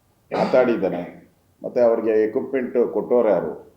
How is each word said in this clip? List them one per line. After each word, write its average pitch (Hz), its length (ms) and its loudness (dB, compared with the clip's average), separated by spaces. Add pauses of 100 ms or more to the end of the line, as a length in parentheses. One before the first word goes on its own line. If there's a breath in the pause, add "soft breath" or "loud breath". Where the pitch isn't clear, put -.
(340)
ಮಾತಾಡಿದ್ದಾನೆ, 101 1000 -2 (320)
ಮತ್ತು 120 180 -4
ಅವ್ರಿಗೆ 110 420 2
ಎಕ್ವಿಪ್ಮೆಂಟ್ 123 680 -2
ಕೊಟ್ಟೋರು 113 360 2
ಯಾರು 82 460 -4